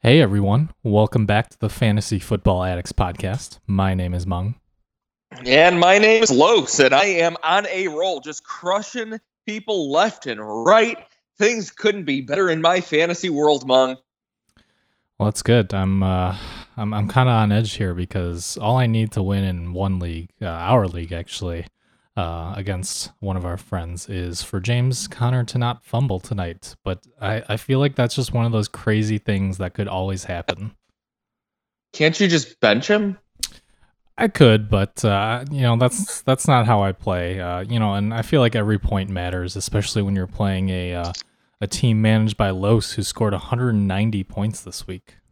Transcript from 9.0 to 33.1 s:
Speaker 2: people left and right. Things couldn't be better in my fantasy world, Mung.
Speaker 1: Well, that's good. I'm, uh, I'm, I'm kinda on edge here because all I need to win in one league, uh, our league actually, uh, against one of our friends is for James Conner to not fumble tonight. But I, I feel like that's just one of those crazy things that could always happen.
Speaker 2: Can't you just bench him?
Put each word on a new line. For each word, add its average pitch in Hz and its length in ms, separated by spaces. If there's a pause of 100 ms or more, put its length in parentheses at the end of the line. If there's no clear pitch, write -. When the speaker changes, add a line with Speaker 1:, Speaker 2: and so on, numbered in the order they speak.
Speaker 2:
people 208 460
left 190 340
and 110 160 (240)
right. 226 320 (400)
Things 214 320
couldn't 185 360
be 156 160
better 170 280
in 160 120
my 175 200
fantasy 170 480
world, 147 380
Mung. 131 300 (1200)
Speaker 1:
Well, 104 80
that's - 160
good. 113 280
I'm, 98 300
uh, 92 340 (420)
I'm, 107 180
I'm 104 120
kinda 127 240
on 110 200
edge 107 220
here 92 200
because 87 640
all 113 200
I 123 100
need 110 240
to 104 100
win 98 220
in 87 280
one 95 280
league, 85 320 (100)
uh, 104 60
our 92 400
league 85 260
actually, 85 540 (500)
uh, 85 400
against 92 520 (120)
one 95 160
of 90 80
our 87 100
friends 87 540
is 90 340
for - 160
James 120 480
Conner 123 380
to - 120
not 120 280
fumble 131 340
tonight. 87 640
But 92 240 (140)
I, 110 260
I 104 80
feel 131 240
like 139 160
that's 120 200
just 127 180
one 117 120
of 117 60
those 107 160
crazy 107 500
things 98 420
that 90 140
could 101 140
always 92 380
happen. 95 500 (1160)
Speaker 2:
Can't 156 260
you 202 80
just 165 320
bench 110 300
him? 208 280 (1000)